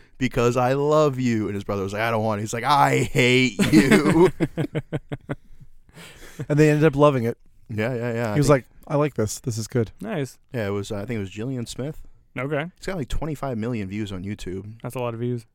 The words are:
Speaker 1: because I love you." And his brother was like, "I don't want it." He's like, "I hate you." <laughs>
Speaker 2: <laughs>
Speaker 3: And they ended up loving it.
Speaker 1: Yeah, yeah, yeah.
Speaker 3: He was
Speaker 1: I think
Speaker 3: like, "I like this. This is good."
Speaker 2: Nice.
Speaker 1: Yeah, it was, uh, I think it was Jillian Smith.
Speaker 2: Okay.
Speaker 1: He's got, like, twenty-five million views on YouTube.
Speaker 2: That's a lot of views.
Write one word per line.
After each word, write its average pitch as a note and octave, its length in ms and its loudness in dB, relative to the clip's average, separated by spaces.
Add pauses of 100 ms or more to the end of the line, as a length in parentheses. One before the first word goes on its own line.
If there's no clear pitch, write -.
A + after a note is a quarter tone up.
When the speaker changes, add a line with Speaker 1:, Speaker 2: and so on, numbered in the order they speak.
(160)
Speaker 1:
because B2 400 2
I B2+ 160 2
love D3 480 2
you." A#2 240 2
And G2+ 100 -4
his G2+ 80 -6
brother G2+ 200 -4
was G2 100 -4
like, G#2 80 -4
"I A#2 100 0
don't A2 140 0
want G#2+ 140 -2
it." G#2 60 -6
He's A2 100 -6
like, A#2 100 -6
"I C#3 360 4
hate B2+ 580 2 (120)
you." D#3 640 6
<laughs> - 60 -8 (480)
Speaker 2:
<laughs> - 1600 -14
Speaker 3:
And D3 100 2
they D3+ 120 8
ended D3+ 140 2
up C#3+ 120 4
loving C#3 280 4
it. A#2 140 -4 (300)
Speaker 1:
Yeah, A2 260 -2
yeah, A#2 180 -4
yeah. A#2 220 -2
Speaker 3:
He D3 60 2
was C#3 100 4
Speaker 1:
I D3 60 6
think A#2+ 100 -2
Speaker 3:
like, - 280 -10
"I - 20 2
like C#3+ 180 0
this. - 260 -2
This A2+ 160 -6
is A2+ 120 -6
good." A2+ 320 -2
Speaker 2:
Nice. F#3 380 -8 (140)
Speaker 1:
Yeah, A2+ 140 -4
it G2 40 -4
was, G2+ 200 -6
uh, G#2+ 60 -6
I - 100 -8
think A#2 120 -4
it - 20 -4
was F#2+ 100 -8
Jillian A#2 380 -8
Smith. C#3+ 340 -10 (340)
Speaker 2:
Okay. C#3+ 300 -4 (100)
Speaker 1:
He's - 100 -18
got, F#3+ 100 -4
like, D3 120 -6
twenty-five C#3 480 -4
million G#2+ 320 -4
views G2+ 220 -6
on F#2 140 -10
YouTube. G2 580 -10
Speaker 2:
That's B2 140 -10
a - 20 -8
lot A#2+ 160 -4
of A2+ 60 -10
views. A#2+ 340 -6